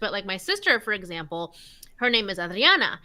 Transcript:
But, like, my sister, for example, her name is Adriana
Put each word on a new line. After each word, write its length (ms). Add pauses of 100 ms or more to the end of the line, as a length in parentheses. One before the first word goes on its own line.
But, 120
like, 120
my 120
sister, 440
for 120
example, 600 (420)
her 140
name 180
is 100
Adriana 680